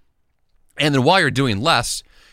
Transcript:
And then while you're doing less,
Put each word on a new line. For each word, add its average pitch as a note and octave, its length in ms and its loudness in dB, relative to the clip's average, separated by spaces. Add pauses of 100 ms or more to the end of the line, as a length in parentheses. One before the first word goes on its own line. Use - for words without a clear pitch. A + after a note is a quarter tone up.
(760)
And D3 160 0
then C3 100 0
while F3+ 160 4
you're C#3+ 120 0
doing A2+ 300 -2
less, C#3+ 420 -2 (300)